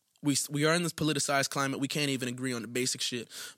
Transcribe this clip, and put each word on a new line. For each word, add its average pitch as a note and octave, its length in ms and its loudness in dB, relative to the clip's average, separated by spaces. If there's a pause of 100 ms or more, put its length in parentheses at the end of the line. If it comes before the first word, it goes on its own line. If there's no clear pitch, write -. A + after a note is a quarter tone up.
(240)
We C#3+ 100 4
s-, - 180 0
we D3 140 2
are D#3 100 6
in F3 80 0
this D#3+ 100 -2
politicized C#3+ 560 2
climate. C3+ 300 0
We C3+ 80 0
can't C#3+ 240 0
even B2+ 160 -2
agree B2+ 260 -4
on A#2 80 -4
the A2 60 -8
basic B2 340 0
shit. A#2 260 -4 (300)